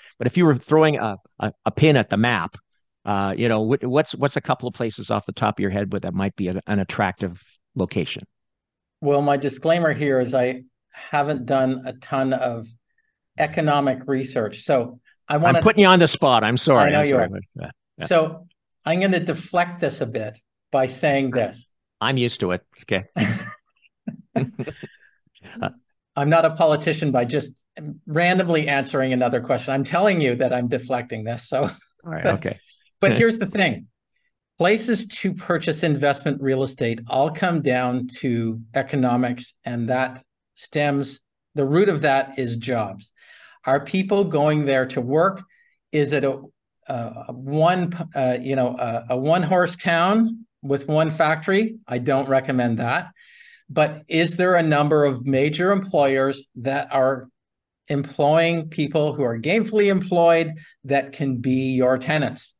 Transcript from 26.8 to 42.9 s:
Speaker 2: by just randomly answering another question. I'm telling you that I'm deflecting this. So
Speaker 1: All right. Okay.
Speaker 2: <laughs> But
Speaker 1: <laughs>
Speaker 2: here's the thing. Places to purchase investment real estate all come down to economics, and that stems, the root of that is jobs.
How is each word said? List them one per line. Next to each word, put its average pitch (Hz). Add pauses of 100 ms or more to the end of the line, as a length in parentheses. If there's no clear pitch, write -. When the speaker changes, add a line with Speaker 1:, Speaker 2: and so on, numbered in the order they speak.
Speaker 2:
by 123
just - (400)
randomly 170
answering 135
another 123
question. 135
I'm 139
telling 180
you 123
that 127
I'm 123
deflecting 123
this. 117
So 139
Speaker 1:
All 95 (340)
right. 170
Okay. -
Speaker 2:
<laughs> - (340)
But -
Speaker 1:
<laughs> 220
Speaker 2:
here's 226
the 202
thing. 175 (720)
Places 214
to 190
purchase 165
investment 139
real 135
estate 120
all 135
come 170
down 127 (140)
to 113 (120)
economics, 127 (120)
and 120
that 127 (320)
stems, 143 (340)
the 139
root 175
of 151
that 139
is 120
jobs. 110 (540)